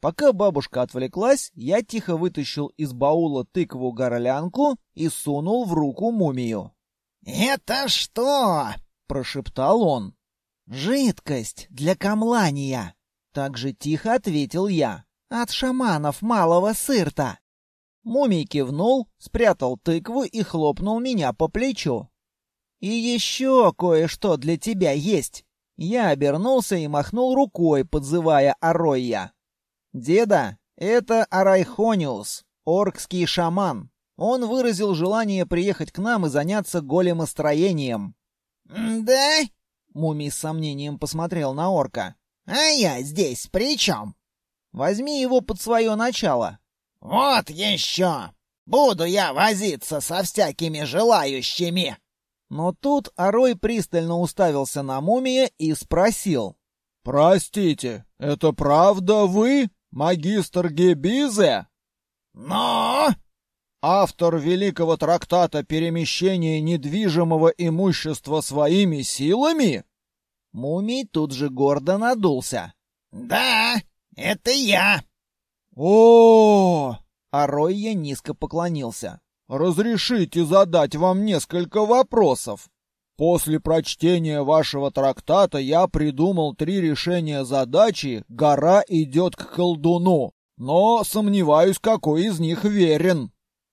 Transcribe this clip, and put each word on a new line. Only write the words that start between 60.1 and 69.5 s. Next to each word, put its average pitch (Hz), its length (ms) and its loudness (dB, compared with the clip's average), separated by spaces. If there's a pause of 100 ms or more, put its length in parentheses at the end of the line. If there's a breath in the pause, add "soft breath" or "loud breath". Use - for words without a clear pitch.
Гебизе?» 175 1000 2 (640)
«Но?» 233 840 0 (680)
«Автор 170 560 2
великого 165 600 0
трактата 165 640 0
«Перемещение 165 960 -2
недвижимого 165 880 2
имущества 160 920 -2
своими 151 640 0
силами»?» 208 800 0 (720)